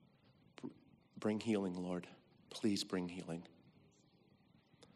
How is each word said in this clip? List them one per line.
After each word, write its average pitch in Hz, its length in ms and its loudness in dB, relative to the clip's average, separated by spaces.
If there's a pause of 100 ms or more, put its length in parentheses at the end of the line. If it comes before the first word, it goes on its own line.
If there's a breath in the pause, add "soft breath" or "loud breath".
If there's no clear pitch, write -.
(640)
Br-, - 60 -8 (500)
bring 107 220 2
healing, 98 420 4
Lord. 90 240 -2 (420)
Please 101 340 2
bring 90 280 0
healing. 82 320 -6 (1500 soft breath)